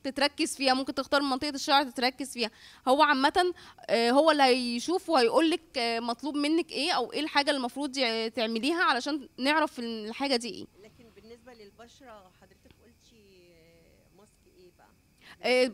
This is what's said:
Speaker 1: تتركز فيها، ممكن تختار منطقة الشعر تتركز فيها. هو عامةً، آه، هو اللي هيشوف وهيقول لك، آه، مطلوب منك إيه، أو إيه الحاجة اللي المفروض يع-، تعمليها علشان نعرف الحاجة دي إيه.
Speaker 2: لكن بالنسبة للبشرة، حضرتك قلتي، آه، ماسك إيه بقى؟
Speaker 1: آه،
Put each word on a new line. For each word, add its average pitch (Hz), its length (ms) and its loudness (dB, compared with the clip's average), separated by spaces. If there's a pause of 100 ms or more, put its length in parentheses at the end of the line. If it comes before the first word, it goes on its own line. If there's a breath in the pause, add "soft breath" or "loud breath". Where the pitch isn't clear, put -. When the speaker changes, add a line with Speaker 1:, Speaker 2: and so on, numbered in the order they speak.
Speaker 1:
تتركز 285 520 -2
فيها، 262 180 2
ممكن 269 220 -4
تختار 277 260 0
منطقة 277 280 -2
الشعر 277 340 2
تتركز 254 500 -4
فيها. 226 180 -4 (360 loud breath)
هو 277 140 6
عامةً، 302 520 2 (360 loud breath)
آه، 233 220 2
هو 311 200 6
اللي 294 120 4
هيشوف 254 640 0
وهيقول 294 400 4
لك، - 280 -6
آه، 233 220 -2
مطلوب 240 360 -6
منك 294 360 0
إيه، 311 200 -2
أو - 220 -2
إيه 269 60 -4
الحاجة 294 300 -2
اللي 285 80 0
المفروض 262 400 -6
يع-، 226 300 -2
تعمليها 233 560 -2
علشان 285 440 -2 (100)
نعرف 294 420 0
الحاجة 233 560 -4
دي 233 140 -4
إيه. 98 160 -12 (180)
Speaker 2:
لكن 226 320 -20
بالنسبة 226 380 -20
للبشرة، 214 760 -20 (100)
حضرتك 185 340 -20 (100)
قلتي، 196 680 -20
آه، 165 680 -20
ماسك - 400 -20
إيه 180 180 -20
بقى؟ - 100 -20 (560 loud breath)
Speaker 1:
آه، 254 300 4